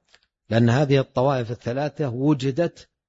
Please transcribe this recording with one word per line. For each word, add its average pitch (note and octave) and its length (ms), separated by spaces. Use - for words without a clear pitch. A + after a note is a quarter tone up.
لأن A#2 200
هذه C#3 300
الطوائف B2+ 520
الثلاثة C#3 580
وجدت C3+ 800